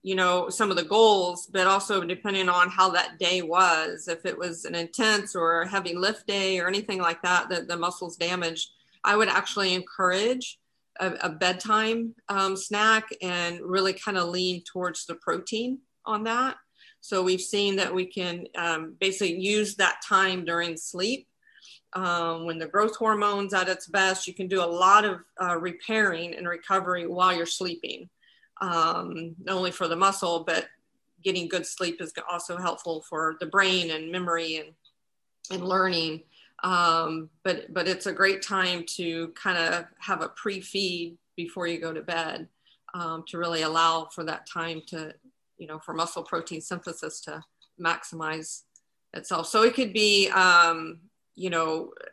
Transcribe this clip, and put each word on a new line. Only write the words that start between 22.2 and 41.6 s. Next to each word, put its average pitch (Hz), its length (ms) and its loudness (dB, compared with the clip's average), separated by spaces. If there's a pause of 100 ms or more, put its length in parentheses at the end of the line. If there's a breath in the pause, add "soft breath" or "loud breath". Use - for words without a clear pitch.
when 165 140 -4
the 160 80 -6
growth 214 280 2
hormone's 208 580 0
at 185 160 2
its 185 180 -4
best. 190 400 2
You 185 60 -12
can 185 140 -6
do 185 160 2
a - 20 2
lot 185 400 6
of, 185 140 -2 (220)
uh, 175 160 0
repairing 175 800 -2
and 175 120 -8
recovery 175 600 0
while 180 280 4
you're 170 100 0
sleeping, 175 640 -6 (520 soft breath)
um, 170 840 0
not 190 140 -2
only 180 140 0
for 175 160 -2
the 165 80 0
muscle, 175 500 2
but 175 220 0 (560)
getting 180 240 -2
good 170 180 -4
sleep 170 360 -6
is 160 120 -10 (180)
also 175 260 -6
helpful 165 520 -6
for 160 300 -2
the 175 80 -6
brain 185 440 2
and 160 200 -6
memory 165 460 -2
and, 156 120 -12 (840)
and 185 160 -6
learning. 175 540 0 (420 soft breath)
Um, 165 680 2 (140)
but, 175 300 -2
but 170 160 0
it's 185 160 -2
a 190 80 -2
great 190 280 2
time 180 440 0 (100)
to 165 400 -4
kind 180 220 -2
of 165 280 0 (140)
have 180 220 -4
a 151 80 -6
pre-feed 190 880 -4 (180)
before 170 320 -6